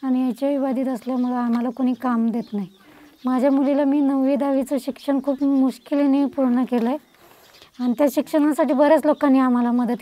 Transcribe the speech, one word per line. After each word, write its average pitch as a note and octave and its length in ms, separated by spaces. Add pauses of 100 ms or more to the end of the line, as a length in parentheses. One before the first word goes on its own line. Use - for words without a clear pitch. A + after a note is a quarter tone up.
आणि B3+ 260
एचआयव्ही C#4 300
बाधित C4 260
असल्यामुळं B3 500
आम्हाला A#3+ 340
कोणी B3+ 240
काम A#3 360
देत A3+ 240
नाही. G3+ 140 (580)
माझ्या B3+ 260
मुलीला C#4 320
मी C#4 160
नववी, C4+ 360
दहावीचं C#4 420
शिक्षण C#4 480
खूप C#4 180
मुश्किलीने C#4 840
पूर्ण B3+ 380
केलं A#3 260
आहे C#4+ 80 (840)
आणि B3 180
त्या D4 140
शिक्षणासाठी D4 640
बऱ्याच D4 320
लोकांनी C#4+ 340
आम्हाला A#3+ 320
मदत A#3+ 300